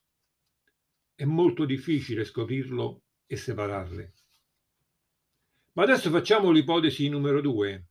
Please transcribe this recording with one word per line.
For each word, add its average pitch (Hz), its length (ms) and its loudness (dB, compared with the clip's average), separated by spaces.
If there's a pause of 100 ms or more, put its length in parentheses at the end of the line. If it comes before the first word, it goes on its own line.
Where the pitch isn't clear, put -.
(1160)
È 143 80 -6
molto 165 400 2
difficile 131 600 -4
scoprirlo 123 800 -6 (240)
e - 100 -10
separarle. 98 800 -8 (1600)
Ma 165 100 -2
adesso 240 280 4
facciamo 185 420 4
l'ipotesi 151 560 2
numero 143 320 0
due. 101 500 -2